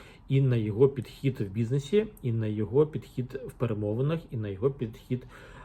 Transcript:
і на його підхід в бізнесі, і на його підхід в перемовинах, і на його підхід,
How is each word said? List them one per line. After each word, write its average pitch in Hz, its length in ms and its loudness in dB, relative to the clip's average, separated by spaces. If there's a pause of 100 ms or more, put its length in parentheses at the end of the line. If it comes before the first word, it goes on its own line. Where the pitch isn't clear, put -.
(280)
і 135 140 4
на 123 140 4
його 110 340 4
підхід - 520 -2
в 95 120 -6
бізнесі, 139 540 0 (140)
і 120 100 -2
на 113 160 0
його 107 400 2
підхід - 600 -8
в - 40 -10
перемовинах, 113 680 -2 (120)
і 123 60 -6
на 107 100 -4
його 101 240 0
підхід, 131 520 -6 (420)